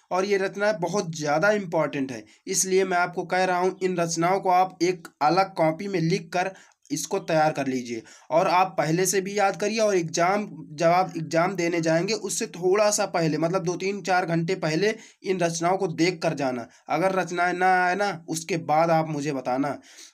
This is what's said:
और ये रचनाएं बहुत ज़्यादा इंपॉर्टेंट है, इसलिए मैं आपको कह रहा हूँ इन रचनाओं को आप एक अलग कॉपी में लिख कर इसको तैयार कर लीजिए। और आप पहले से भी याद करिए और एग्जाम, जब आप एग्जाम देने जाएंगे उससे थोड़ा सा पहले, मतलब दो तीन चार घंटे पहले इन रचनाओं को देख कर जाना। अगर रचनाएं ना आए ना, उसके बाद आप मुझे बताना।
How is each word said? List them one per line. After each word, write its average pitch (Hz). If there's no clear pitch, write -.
और 180
ये 202
रचनाएं 196
बहुत 175
ज़्यादा 151
इंपॉर्टेंट 151
है, 110
इसलिए 190
मैं 180
आपको 175
कह 180
रहा 180
हूँ 185
इन 185
रचनाओं 170
को 196
आप 180
एक 175
अलग 185
कॉपी 165
में 190
लिख 170
कर 185
इसको 156
तैयार 156
कर 143
लीजिए। 120
और 175
आप 180
पहले 165
से 196
भी 202
याद 196
करिए 208
और 208
एग्जाम, 180
जब 156
आप 175
एग्जाम 170
देने 170
जाएंगे 170
उससे 202
थोड़ा 190
सा 208
पहले, 165
मतलब 170
दो 175
तीन 196
चार 185
घंटे 170
पहले 175
इन 185
रचनाओं 170
को 190
देख 165
कर 160
जाना। 127
अगर 165
रचनाएं 180
ना 180
आए 180
ना, 196
उसके 165
बाद 160
आप 160
मुझे 147
बताना। 131